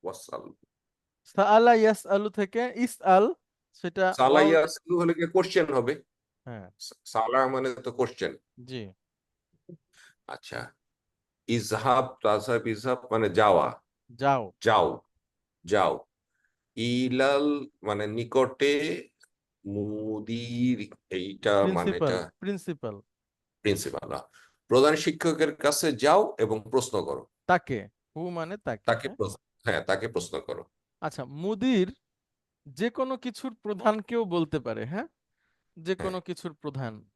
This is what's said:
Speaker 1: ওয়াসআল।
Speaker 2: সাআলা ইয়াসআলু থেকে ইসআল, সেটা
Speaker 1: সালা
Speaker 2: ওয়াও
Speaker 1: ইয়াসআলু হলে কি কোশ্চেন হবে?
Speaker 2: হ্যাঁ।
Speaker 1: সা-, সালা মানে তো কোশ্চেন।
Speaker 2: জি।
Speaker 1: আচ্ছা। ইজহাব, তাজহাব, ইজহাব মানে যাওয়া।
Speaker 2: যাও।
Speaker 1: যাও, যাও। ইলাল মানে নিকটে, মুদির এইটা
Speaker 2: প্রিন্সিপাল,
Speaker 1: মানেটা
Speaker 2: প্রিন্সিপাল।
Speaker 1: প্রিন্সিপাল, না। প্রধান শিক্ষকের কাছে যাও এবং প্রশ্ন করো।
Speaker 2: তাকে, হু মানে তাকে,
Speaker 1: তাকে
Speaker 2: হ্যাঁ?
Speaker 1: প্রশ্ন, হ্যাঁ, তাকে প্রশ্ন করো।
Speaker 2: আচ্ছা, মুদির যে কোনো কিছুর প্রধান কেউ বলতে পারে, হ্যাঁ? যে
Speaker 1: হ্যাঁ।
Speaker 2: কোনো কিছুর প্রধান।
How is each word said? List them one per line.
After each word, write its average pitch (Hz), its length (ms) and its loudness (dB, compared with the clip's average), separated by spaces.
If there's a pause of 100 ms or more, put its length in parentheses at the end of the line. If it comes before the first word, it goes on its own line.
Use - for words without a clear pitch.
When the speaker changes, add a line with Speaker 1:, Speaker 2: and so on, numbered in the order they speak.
Speaker 1:
ওয়াসআল। - 400 -12 (800)
Speaker 2:
সাআলা 220 500 6
ইয়াসআলু 214 600 2
থেকে 208 280 -4 (200)
ইসআল, 196 440 4 (580)
সেটা 185 260 -2
Speaker 1:
সালা 143 320 6
Speaker 2:
ওয়াও 151 40 8
Speaker 1:
ইয়াসআলু 160 520 2
হলে 170 160 2
কি 165 160 -2
কোশ্চেন 180 420 2
হবে? 127 220 0 (540)
Speaker 2:
হ্যাঁ। 110 180 -16 (160)
Speaker 1:
সা-, - 260 -20
সালা 117 420 2
মানে 131 280 -2
তো - 160 -8
কোশ্চেন। 87 400 -2 (240)
Speaker 2:
জি। 123 220 -12 (1500)
Speaker 1:
আচ্ছা। 62 300 -14 (920)
ইজহাব, 117 560 0 (140)
তাজহাব, 110 480 0
ইজহাব 117 320 -4 (100)
মানে 110 220 2
যাওয়া। 90 360 6 (420)
Speaker 2:
যাও। 127 340 0 (180)
Speaker 1:
যাও, 104 260 4 (800)
যাও। 90 280 2 (840)
ইলাল 127 680 0 (380)
মানে 104 260 -2
নিকটে, 127 640 0 (920)
মুদির 110 1120 -4 (320)
এইটা 95 400 -4
Speaker 2:
প্রিন্সিপাল, 98 640 2
Speaker 1:
মানেটা 90 60 -2 (160)
Speaker 2:
প্রিন্সিপাল। 170 600 -8 (680)
Speaker 1:
প্রিন্সিপাল, 87 440 -2
না। 69 100 -8 (500)
প্রধান 139 260 6
শিক্ষকের 160 600 0
কাছে 147 320 0 (120)
যাও 156 220 6 (180)
এবং 110 240 0
প্রশ্ন 117 400 -2
করো। 67 200 -8 (200)
Speaker 2:
তাকে, 165 340 0 (300)
হু - 140 -14 (100)
মানে 170 260 -8
তাকে, 117 340 -6
Speaker 1:
তাকে 117 200 -4
Speaker 2:
হ্যাঁ? - 20 -16
Speaker 1:
প্রশ্ন, 98 220 -6 (260)
হ্যাঁ, 90 220 -2
তাকে 95 260 -2
প্রশ্ন - 320 -6
করো। - 220 -12 (380)
Speaker 2:
আচ্ছা, 147 220 -8 (120)
মুদির 196 520 0 (800)
যে 143 220 -6
কোনো 262 280 -6
কিছুর 247 400 -10
প্রধান 208 440 -2
কেউ 233 260 -4
বলতে 170 320 -2
পারে, 110 240 -8
হ্যাঁ? 190 240 -8 (720)
যে 170 160 -6
Speaker 1:
হ্যাঁ। 185 180 -6
Speaker 2:
কোনো 185 80 -6
কিছুর 175 360 -12
প্রধান। 135 380 -8 (220)